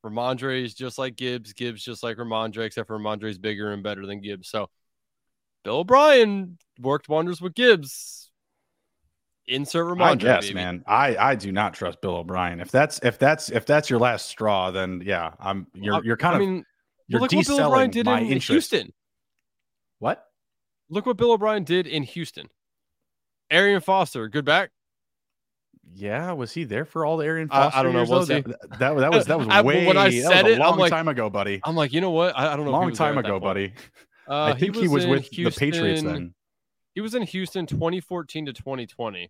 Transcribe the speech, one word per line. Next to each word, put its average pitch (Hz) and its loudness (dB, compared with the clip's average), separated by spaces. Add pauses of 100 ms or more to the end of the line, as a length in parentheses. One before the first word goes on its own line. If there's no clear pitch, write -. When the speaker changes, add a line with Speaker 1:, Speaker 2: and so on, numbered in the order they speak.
Speaker 1:
Rhamondre 127 -4
is 113 -10
just 127 -12
like 131 -6
Gibbs. 123 -8
Gibbs 120 -10
just 117 -12
like 117 -6
Rhamondre, 113 -6
except 110 -8
for 110 -8
Rhamondre 107 -6
is 104 -8
bigger 104 -6
and 101 -10
better 98 -8
than 101 -10
Gibbs. 101 -12
So, 104 -6 (920)
Bill 120 -2
O'Brien 214 4 (220)
worked 135 -4
wonders 165 -2
with 180 -10
Gibbs. 214 0 (1120)
Insert 143 -4
Rhamondre, 175 -2
Speaker 2:
I 160 6
guess, 104 2
Speaker 1:
baby. 98 -8
Speaker 2:
man. 90 -6
I, 120 2
I 131 2
do 101 -8
not 98 -2
trust 87 -8
Bill 90 -2
O'Brien. 87 -4
If 85 -12
that's, 147 2
if 120 -2
that's, 151 2
if 113 -4
that's 147 2
your 120 2
last 120 0
straw, 98 0
then 92 -4
yeah, 85 -4
I'm, 95 -6
you're, 101 -4
Speaker 1:
I, 160 0
Speaker 2:
you're 113 0
kind 170 0
Speaker 1:
I 180 2
Speaker 2:
of, 202 2
Speaker 1:
mean, 185 -4 (420)
Speaker 2:
you're 240 0
Speaker 1:
look 254 0
what 285 4
Bill 285 2
O'Brien 262 4
Speaker 2:
deselling - -
Speaker 1:
did 233 -2
Speaker 2:
my 247 2
Speaker 1:
in 226 -2
Speaker 2:
interest. 262 -2
Speaker 1:
Houston. 247 -2 (1040)
Speaker 2:
What? 127 -4 (640)
Speaker 1:
Look 202 -6
what 247 -2
Bill 233 4
O'Brien 208 0
did 175 0
in 151 -4
Houston. - -10 (1040)
Arian 190 4
Foster, 165 0
good 143 -4
back. 165 2 (1200)
Speaker 2:
Yeah, 107 -6
was 131 -8
he 165 -6
there 120 -4
for 160 -4
all 160 0
the 151 -2
Arian 160 -4
Speaker 1:
I, 139 4
I 139 8
Speaker 2:
Foster 139 2
Speaker 1:
don't 131 2
know, 123 2
Speaker 2:
years, 117 2
Speaker 1:
was 180 4
Speaker 2:
though? 151 2
Speaker 1:
he? 147 0
Speaker 2:
That, - -14
that, 135 2
that 143 2
was, 214 6
that 156 2
was 123 -2
Speaker 1:
<laughs> - -4
I, 202 8
Speaker 2:
way, 156 4
Speaker 1:
when 185 6
I 196 6
Speaker 2:
that 120 2
was 120 0
Speaker 1:
said 185 6
Speaker 2:
a 220 8
Speaker 1:
it, - 8
I'm 127 2
Speaker 2:
long 165 4
Speaker 1:
like, 180 6
Speaker 2:
time 165 0
ago, 120 -2
buddy. 101 -2
Speaker 1:
I'm 160 -2
like, 147 0
"You 151 0
know 185 0
what? 170 2
I, 147 0
I - -4
don't 147 -4
know - -
if 147 -4
he 139 -2
Speaker 2:
Long 170 2
Speaker 1:
was 113 -8
there 156 2
Speaker 2:
time 143 -2
Speaker 1:
at 123 -2
that 107 -4
Speaker 2:
ago, 98 -2
Speaker 1:
point." - -12
Speaker 2:
buddy. 98 -4 (520)
Speaker 1:
Uh, 143 -4
Speaker 2:
I 151 2
think 180 -2
Speaker 1:
he 226 0
Speaker 2:
he 180 2
Speaker 1:
was - 2
Speaker 2:
was 143 2
Speaker 1:
in 123 0
Speaker 2:
with 135 0
the 175 -6
Patriots 160 -2
Speaker 1:
Houston. 151 -4
Speaker 2:
then. 143 -8 (640)
Speaker 1:
He 190 -8
was 214 -8
in 240 -2
Houston 185 -6
twenty 165 -2
fourteen 160 -10
to 135 -10
twenty 127 -10
twenty. 95 -10